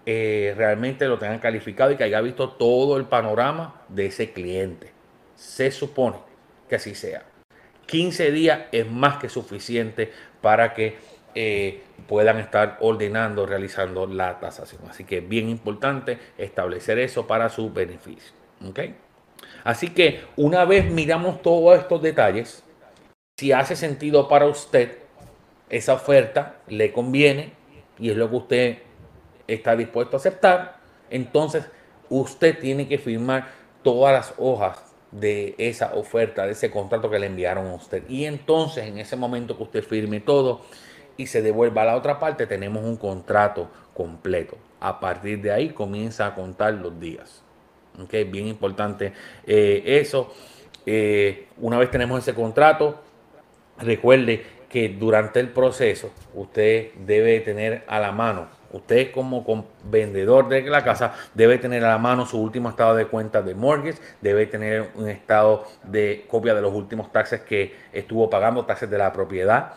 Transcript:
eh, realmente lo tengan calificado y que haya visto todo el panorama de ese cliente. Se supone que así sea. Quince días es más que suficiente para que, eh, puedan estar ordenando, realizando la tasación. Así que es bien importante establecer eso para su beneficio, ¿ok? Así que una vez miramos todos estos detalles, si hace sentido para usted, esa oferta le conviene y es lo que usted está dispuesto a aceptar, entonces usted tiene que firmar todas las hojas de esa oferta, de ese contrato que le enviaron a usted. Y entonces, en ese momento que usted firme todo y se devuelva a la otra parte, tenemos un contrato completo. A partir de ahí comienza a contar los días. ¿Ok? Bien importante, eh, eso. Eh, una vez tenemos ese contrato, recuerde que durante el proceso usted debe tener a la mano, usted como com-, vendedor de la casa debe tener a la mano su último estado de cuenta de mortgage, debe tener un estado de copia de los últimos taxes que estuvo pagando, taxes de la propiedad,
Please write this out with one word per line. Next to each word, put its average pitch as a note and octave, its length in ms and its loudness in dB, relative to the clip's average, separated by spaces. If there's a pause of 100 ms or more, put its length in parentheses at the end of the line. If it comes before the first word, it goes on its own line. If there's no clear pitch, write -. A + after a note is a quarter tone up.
eh, G#2+ 540 -2
realmente A#2+ 500 0
lo A#2 100 0
tengan G#2+ 200 -6
calificado A2+ 520 0
y C#3+ 60 0
que C3 80 -2
haya G#2+ 160 0
visto B2+ 300 -4
todo B2+ 480 2
el C3+ 80 -6
panorama B2+ 840 -2
de G2 180 -4
ese - 260 -6
cliente. F2+ 600 -8 (420)
Se - 360 -4
supone C3 480 -4 (500)
que B2 80 -2
así G#2 180 -8
sea. D#2+ 300 -12 (600)
Quince E3 460 0
días D3+ 300 2 (120)
es A2+ 180 -2
más C#3 280 0
que B2 100 -10
suficiente A2 840 -6 (300)
para A2 320 4
que, A2 240 -4 (380)
eh, G2+ 480 -4 (260)
puedan G#2+ 300 4
estar G#2+ 420 0
ordenando, G#2+ 640 -2
realizando F#2+ 640 -6
la F#2 340 -6
tasación. E2+ 480 -16
Así - 160 -18
que F#2+ 140 -6
es E2+ 100 -10
bien A2 220 -4
importante A#2 680 -6 (200)
establecer F#2+ 600 -6
eso B2 280 -4
para A2+ 240 0
su A2 200 -8
beneficio, - 640 -10 (340)
¿ok? F#2+ 140 -12 (840)
Así A#2+ 260 -4
que E3+ 320 2 (140)
una E3 280 4
vez F#3 260 4
miramos E3 520 -2
todos E3+ 360 8
estos E3+ 220 -2
detalles, A#2+ 640 0 (760)
si C#3 140 2
hace C3+ 240 2
sentido D3 500 2
para C#3+ 200 6
usted, C3 500 0 (720)
esa A#2+ 240 0
oferta C3+ 640 2 (120)
le G#2+ 240 0
conviene C#3 600 2 (460)
y A2+ 120 -4
es G#2 60 0
lo A2+ 140 0
que A#2+ 60 -2
usted B2 420 0 (680)
está A2+ 300 0
dispuesto A#2 400 -2
a C#3 40 -2
aceptar, F3+ 560 2 (340)
entonces D3+ 560 -2 (420)
usted C3+ 500 0
tiene C3+ 300 -4
que C#3 80 -2
firmar B2+ 520 -4 (340)
todas C3+ 320 4
las B2 240 -2
hojas G#2+ 460 -2 (260)
de G#2 480 -4
esa A#2 360 -4
oferta, G#2+ 520 -2
de G2+ 60 -4
ese A2 180 -4
contrato G#2+ 400 -4
que G#2 80 0
le G2+ 80 -4
enviaron F#2 400 -4
a F2+ 80 -10
usted. F2 340 -10
Y C3 160 -6
entonces, D3+ 600 -2
en G#2 100 -12
ese G#2+ 180 -12
momento B2 440 -6
que A2 60 -6
usted G#2+ 200 -6
firme G#2+ 360 -4
todo C3 420 2 (560)
y C3 80 -10
se A#2 160 -2
devuelva A2 400 2
a - 20 4
la A2+ 120 2
otra C#3+ 220 -2
parte, D3 280 -4
tenemos G#2 360 -6
un A2+ 140 -6
contrato G2+ 720 0 (240)
completo. E2+ 640 -6 (240)
A F#2 200 -6
partir F#2+ 420 -6
de G2+ 100 -2
ahí C3+ 160 0
comienza G#2+ 580 -6
a G2+ 80 -8
contar F#2+ 380 -4
los F2 260 -10
días. - 440 -16 (600)
¿Ok? F#2 120 -12 (160)
Bien G2 160 -6
importante, G2+ 640 -4 (340)
eh, G2+ 380 6
eso. C#3 480 0 (540)
Eh, G#2 600 0 (100)
una A#2 180 -2
vez B2 140 4
tenemos B2 280 -2
ese B2 140 -4
contrato, D3 640 2 (840)
recuerde A#2 640 4 (280)
que A#2 180 0
durante G#2+ 520 2
el B2+ 100 -2
proceso A#2+ 600 0 (220)
usted A2 600 0
debe G#2+ 460 4
tener A2 460 -4
a G#2+ 140 -2
la G2+ 120 -2
mano, G#2 360 -2 (220)
usted A#2+ 420 0
como C3 320 -6
com-, A2 220 -4 (180)
vendedor G#2+ 640 4
de C3+ 140 0
la C#3+ 200 0
casa A2+ 320 0 (200)
debe A#2 240 8
tener A#2+ 260 -2
a A2+ 60 4
la A2 80 4
mano B2 260 0
su A#2+ 160 -4
último A#2 300 -4
estado A2+ 260 4
de A2 80 2
cuenta G#2+ 380 -2
de F#2+ 120 -6
mortgage, C#3+ 440 0 (240)
debe G#2 240 2
tener G#2+ 480 -4
un G#2+ 160 -6
estado G#2+ 560 2 (160)
de G#2 440 -2
copia A2+ 280 0
de G#2 80 -2
los G2+ 100 0
últimos G#2 400 -8
taxes A2 300 -2
que G2+ 320 -4 (180)
estuvo A2 380 -2
pagando, A2+ 340 0
taxes A2 240 -6
de G2+ 80 -4
la G2 160 0
propiedad, G2 640 0